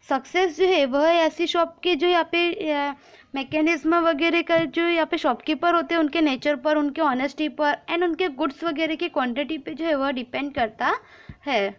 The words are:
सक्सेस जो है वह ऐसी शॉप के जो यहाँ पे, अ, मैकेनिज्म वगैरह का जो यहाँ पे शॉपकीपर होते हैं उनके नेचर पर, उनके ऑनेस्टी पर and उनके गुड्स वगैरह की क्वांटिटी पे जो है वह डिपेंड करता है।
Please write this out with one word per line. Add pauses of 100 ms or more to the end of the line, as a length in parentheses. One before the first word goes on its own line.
(100)
सक्सेस
जो
है
वह
ऐसी
शॉप
के
जो
यहाँ
पे,
अ, (400)
मैकेनिज्म
वगैरह
का
जो
यहाँ
पे
शॉपकीपर
होते
हैं
उनके
नेचर
पर,
उनके
ऑनेस्टी
पर (160)
and
उनके
गुड्स
वगैरह
की
क्वांटिटी
पे
जो
है
वह
डिपेंड
करता (540)
है। (160)